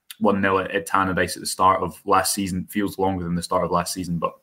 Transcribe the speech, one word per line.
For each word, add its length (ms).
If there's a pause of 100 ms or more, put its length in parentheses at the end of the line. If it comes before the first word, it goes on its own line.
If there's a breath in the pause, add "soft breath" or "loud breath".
(180)
one 220
nil 200
at, 100
at 160
Tannadice 500
at 40
the 60
start 360
of 220
last 280
season. 380
Feels 280
longer 260
than 100
the 80
start 220
of 60
last 220
season, 260
but, 140 (100)